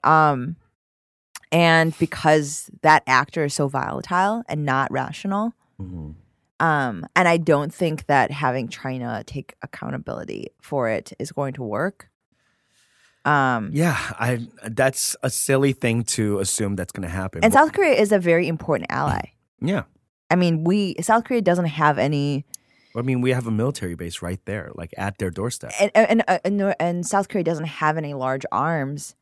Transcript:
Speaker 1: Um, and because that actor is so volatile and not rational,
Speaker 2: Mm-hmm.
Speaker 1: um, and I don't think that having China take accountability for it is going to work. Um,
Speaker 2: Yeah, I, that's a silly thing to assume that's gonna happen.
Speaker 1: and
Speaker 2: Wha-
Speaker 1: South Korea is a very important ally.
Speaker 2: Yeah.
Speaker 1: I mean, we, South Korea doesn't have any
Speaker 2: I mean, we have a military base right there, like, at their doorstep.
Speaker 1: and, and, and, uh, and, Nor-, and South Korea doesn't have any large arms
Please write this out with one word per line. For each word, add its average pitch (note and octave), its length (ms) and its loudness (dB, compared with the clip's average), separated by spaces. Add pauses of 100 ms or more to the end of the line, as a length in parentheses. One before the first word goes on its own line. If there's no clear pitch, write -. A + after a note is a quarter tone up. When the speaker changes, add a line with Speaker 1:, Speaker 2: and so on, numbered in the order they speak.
Speaker 1:
Um, D#3 540 4 (960)
and E3 460 6
because D3+ 720 2 (120)
that D#3 240 8
actor C3 380 2
is C#3+ 100 -2
so C#3+ 140 0
volatile F#3 800 -2
and D3+ 160 -4
not C3+ 260 0
rational, G3 640 -4 (280)
Speaker 2:
Mm-hmm. F2 300 -10 (540)
Speaker 1:
um, C3+ 400 0 (120)
and F3+ 120 6
I E3+ 80 4
don't D3+ 380 2
think D#3+ 320 -4
that C#3 240 2
having C3 380 -4
China A#2+ 580 -8
take - 360 -12
accountability - 880 -10 (140)
for B2+ 260 -2
it G#2+ 300 -4
is C#3 140 -8
going C#3 220 -4
to C#3 100 -10
work. A#2 440 -6 (1160)
Um, B2+ 480 2
Speaker 2:
Yeah, D#3 240 2 (240)
I, A#2 260 0 (240)
that's C3 520 0
a C3 80 -2
silly C3+ 420 2
thing A#2 320 0 (100)
to G#2 240 0
assume G2 380 -2
that's - 160 -6
gonna F2+ 160 -8
happen. F#2+ 340 -6
Speaker 1:
and A3 100 4
Speaker 2:
Wha- C#4 80 8
Speaker 1:
South D#4 120 4
Korea F4 220 2
is G#3 180 2
a G3+ 80 6
very E3+ 260 2
important D#3 460 -4
ally. - 380 -2 (300)
Speaker 2:
Yeah. F3+ 220 -2 (480)
Speaker 1:
I F3 60 4
mean, E3 280 2
we, F#3+ 360 2
South A#3 240 2
Korea A#3+ 180 0
doesn't F3 240 2
have D3+ 320 2
any C#3+ 460 0 (520)
Speaker 2:
I A#2 60 -2
mean, B2+ 180 0
we B2+ 120 2
have B2 160 -2
a - 20 -2
military G#2+ 460 -2
base E2+ 260 -10
right F2+ 220 -6
there, F#2+ 320 -8
like, E2 200 -14
at G2+ 220 -6
their F#2+ 120 -2
doorstep. G2+ 500 -8
Speaker 1:
and, G3+ 160 2
and, A3 120 6
and, A3+ 200 4
uh, F3+ 160 2
and, G3+ 120 -2
Nor-, G3 220 0
and F3 260 -2
South G3 240 0
Korea F#3+ 140 -2
doesn't D#3+ 220 -2
have D#3 320 0
any D3 180 -6
large C3 380 -4
arms C#3+ 680 -2